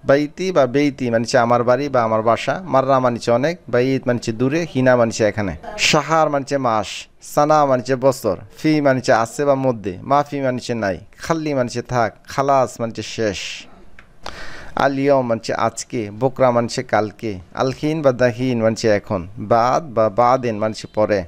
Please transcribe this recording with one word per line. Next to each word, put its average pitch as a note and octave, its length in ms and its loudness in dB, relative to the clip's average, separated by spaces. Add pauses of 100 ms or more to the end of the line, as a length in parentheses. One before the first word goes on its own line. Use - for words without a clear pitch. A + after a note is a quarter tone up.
বাইতি D3 440 0 (100)
বা C#3+ 60 6 (120)
বেইতি C#3 380 0
মানে A2+ 120 2
হচ্ছে C3 200 0
আমার A#2+ 240 2
বাড়ি B2+ 240 2
বা B2+ 140 2
আমার A2 220 0
বাসা। A2+ 240 0 (200)
মাররা C3 300 2
মানে A#2+ 140 0
হচ্ছে A2+ 220 -2
অনেক, D#3 160 0 (180)
বাইত C3 340 2
মানে A#2+ 120 0
হচ্ছে A2+ 220 -4
দূরে, C3 180 0 (140)
হিনা B2+ 260 4
মানে A#2 120 2
হচ্ছে A2+ 200 0
এখানে। G2 220 -4 (360)
সাহার D#3 440 2
মানে C#3+ 100 -2
হচ্ছে C#3+ 140 -4 (100)
মাস, G#2+ 220 0 (440)
সানা D3+ 240 4 (120)
মানে B2+ 120 2
হচ্ছে C3 140 0 (100)
বছর, B2 300 2 (240)
ফি D#3 120 2 (140)
মানে C3 140 4
হচ্ছে B2 140 2 (100)
আছে - 260 -6
বা C#3 60 4 (100)
মধ্যে, G#2 280 -2 (160)
মাফি C#3+ 360 0
মানে B2+ 140 -2
হচ্ছে A#2+ 140 -6 (100)
নাই, F#2+ 140 -2 (260)
খাল্লি D#3+ 340 -2
মানে B2 120 -2
হচ্ছে A#2 140 -6 (100)
থাক, A#2 180 0 (200)
খালাস C#3 480 2
মানে A#2 120 -6
হচ্ছে G#2+ 140 -10 (100)
শেষ, G#2+ 240 -2 (1400)
আল C#3 200 2
ইয়ম C#3 260 4
মানে A2+ 100 0
হচ্ছে - 140 -6 (140)
আজকে, - 340 -6 (180)
বোকরা C3 360 0
মানে A#2 120 2
হচ্ছে A#2 160 -6 (100)
কালকে, G#2+ 380 -2 (300)
আলখিন C3+ 440 -2
বা C3+ 60 6 (100)
দাহিন B2 420 0
মানে A2 120 2
হচ্ছে A2+ 120 -2 (120)
এখন, G2 220 -4 (300)
বাদ B2 320 2 (120)
বা A2 100 2 (140)
বাদেন A#2+ 420 2
মানে A2 120 -2
হচ্ছে - 140 -12 (100)
পরে G#2 300 2